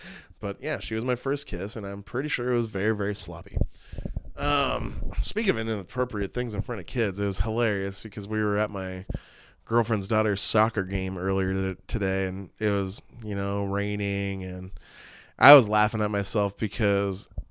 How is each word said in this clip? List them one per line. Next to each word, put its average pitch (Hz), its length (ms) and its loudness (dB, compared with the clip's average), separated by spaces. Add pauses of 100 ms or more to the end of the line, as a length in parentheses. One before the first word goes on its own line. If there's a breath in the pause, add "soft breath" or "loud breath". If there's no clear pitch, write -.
(380 loud breath)
but 101 220 -6
yeah, 131 200 -4
she - 140 -6
was 113 100 -2
my 127 100 0
first 135 320 -2
kiss, 98 300 -4
and 101 100 -6
I'm 101 160 -8
pretty 143 260 -4
sure 127 240 -2
it 120 40 4
was 117 100 2
very, 107 280 0
very 101 220 0
sloppy. - 400 -8 (800 loud breath)
Um, 139 800 0
speaking 214 300 0
of 117 80 2
inappropriate 110 760 -2
things 120 220 -4
in 98 80 0
front 110 180 -6
of 90 60 -10
kids, 101 320 0
it 101 80 0
was 98 140 0
hilarious 104 640 0
because 101 240 -10
we 107 140 0
were 104 140 2
at 104 140 0
my 95 340 -6 (600 loud breath)
girlfriend's 110 420 0
daughter's 107 340 2
soccer 110 440 2
game 95 340 -2
earlier 95 560 0
t-, - 140 -14
today, 95 380 0
and 95 240 -6 (100)
it 107 100 2
was, 95 320 -2 (220)
you 104 100 -6
know, 101 300 -2
raining, 101 800 -2
and 92 260 -8 (680 loud breath)
I 139 160 12
was 117 140 8
laughing 107 340 2
at 104 100 0
myself 101 440 0
because 101 720 0 (220)